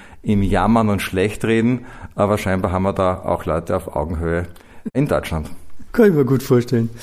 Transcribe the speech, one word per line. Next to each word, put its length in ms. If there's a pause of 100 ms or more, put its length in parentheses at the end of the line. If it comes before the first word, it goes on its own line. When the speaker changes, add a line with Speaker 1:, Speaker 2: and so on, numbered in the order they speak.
(240)
Speaker 1:
im 180
Jammern 480
und 120
Schlechtreden, 840 (300)
aber 220
scheinbar 340
haben 120
wir 100
da 320
auch 200
Leute 300
auf 200
Augenhöhe 520 (460)
in 140
Deutschland. 440 (420)
Speaker 2:
Kann 140
ich 60
mir 100
gut 180
vorstellen. 480 (140)